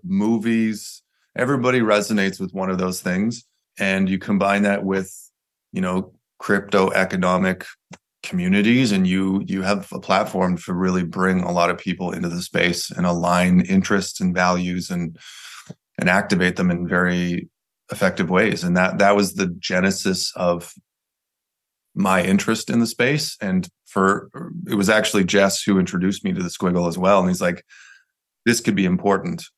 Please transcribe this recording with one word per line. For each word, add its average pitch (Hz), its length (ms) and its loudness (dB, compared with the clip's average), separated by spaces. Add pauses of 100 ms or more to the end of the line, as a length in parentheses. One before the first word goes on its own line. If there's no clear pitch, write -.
movies. 107 960 -2 (320)
Everybody 127 460 0
resonates 104 580 2
with 95 140 -8
one 95 160 -4
of 92 80 -2
those 90 240 -4
things. 104 420 -4 (360)
And 95 280 0
you 95 120 0
combine 101 460 2
that 101 200 0
with, 95 260 -2 (600)
you 92 80 -6
know, 92 320 -4 (260)
crypto 98 520 2
economic 92 760 0 (580)
communities, 104 720 2
and 95 140 2
you, 95 400 0
you 95 160 -4
have 95 300 -4
a - 60 -8
platform 92 600 0
to 92 160 -8
really 90 300 0
bring 92 360 0
a 87 120 -4
lot 87 180 2
of 87 80 -2
people 90 340 -6
into - 160 -6
the 87 140 -6
space 87 480 -2
and 87 160 -2
align 87 560 2
interests 95 580 0
and 92 140 -2
values 90 560 0
and, 85 260 -6 (840)
and 87 120 2
activate 90 460 2
them 90 140 0
in 87 160 -2
very 90 640 -2 (420)
effective 92 380 -2
ways. 92 340 2
And 90 140 0
that, 92 220 2
that 101 180 4
was 98 180 0
the 95 120 -2 (120)
genesis 92 800 -2
of 87 380 -2 (1200)
my 95 280 2
interest 98 460 0
in 117 120 2
the 117 60 2
space. 139 540 -2
And 92 280 -2 (180)
for, 95 440 2 (360)
it - 80 -4
was 98 140 2
actually 107 340 4
Jess 98 400 2
who 98 160 4
introduced 92 460 -2
me 95 80 -2
to 90 100 -4
the 87 60 -4
Squiggle 87 400 -2
as 85 80 -4
well. 95 240 4
And 92 80 2
he's 90 140 -2
like, 90 200 -2 (840)
"This 117 120 2
could 107 160 0
be 95 120 2
important. 90 580 0 (140)